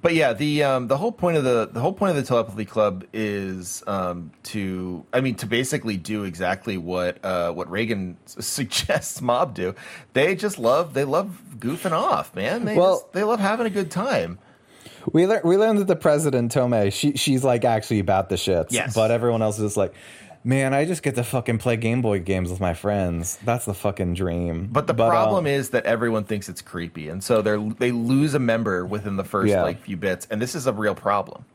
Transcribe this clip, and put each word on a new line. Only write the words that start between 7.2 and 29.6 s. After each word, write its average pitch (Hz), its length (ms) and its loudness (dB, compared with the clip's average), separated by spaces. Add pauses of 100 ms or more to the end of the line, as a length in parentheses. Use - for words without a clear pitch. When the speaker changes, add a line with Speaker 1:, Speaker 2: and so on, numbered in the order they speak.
Speaker 1:
uh, 87 280 0
what 85 180 -6
Reagan 98 540 -4
s-, - 220 -12
<laughs> - 0 -
suggests - 760 -4
Mob 123 340 0
do. 92 200 -4 (380)
They 170 240 4
just 202 220 -4
love, 135 360 2
they 135 100 2
love 170 380 -2 (160)
goofing 160 340 -4
off, 165 440 0
man. 156 280 -2
They 214 120 0
Speaker 2:
Well 185 240 4
Speaker 1:
just, - 120 -20
they 190 120 -2
love 220 160 2
having 220 260 0
a 220 40 0
good 190 200 -2
time. 151 480 -2 (760)
Speaker 2:
We 165 140 6
lear-, 214 180 2
we 170 120 6
learned 214 240 4
that 190 80 0
the 180 80 4
president, 147 580 2
Tomei, 120 380 2
she, 143 220 0
she's, 131 280 2
like, 123 220 2
actually 113 340 2
about 95 300 2
the 92 80 0
shits. 87 340 2
Speaker 1:
Yes. 107 240 -2
Speaker 2:
But 110 160 4
everyone 117 320 2
else 107 160 0
is 110 60 0
just 101 120 -2
like, 95 180 0 (500)
"Man, 135 300 2
I 143 100 4
just 170 180 -4
get 135 120 0
to 120 100 -2
fucking 120 340 0
play 117 180 2
Game 117 260 0
Boy 104 160 2
games 90 320 -2
with 92 100 -6
my 90 140 0
friends. 90 680 -2
That's 117 220 0
the 104 80 -4
fucking 92 420 -2
dream." 87 560 -2
Speaker 1:
But 143 160 0
the - 60 -2
Speaker 2:
But, 117 120 2
um, 113 60 4
Speaker 1:
problem 113 360 2
is 139 240 0
that 127 160 0
everyone 110 380 0
thinks 101 260 -4
it's 87 100 -12
creepy, 85 480 -10
and 92 160 -8
so 113 160 4
they're, 104 180 2
they 107 320 -2
lose 131 440 2
a 147 40 2
member 113 460 0
within 101 320 -4
the 95 80 -2
first, 101 260 0
Speaker 2:
Yeah. 95 120 4